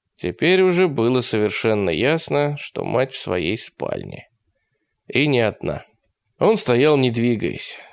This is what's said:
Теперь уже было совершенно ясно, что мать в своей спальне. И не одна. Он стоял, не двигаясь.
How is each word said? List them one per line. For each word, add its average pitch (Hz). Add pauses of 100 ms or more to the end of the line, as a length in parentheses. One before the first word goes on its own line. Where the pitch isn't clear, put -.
(160)
Теперь 170
уже 185
было 127
совершенно 107
ясно, 147
что -
мать 127
в -
своей 92
спальне. 50 (800)
И 139
не 135
одна. 98 (540)
Он 208
стоял, 143
не 131
двигаясь. 117 (140)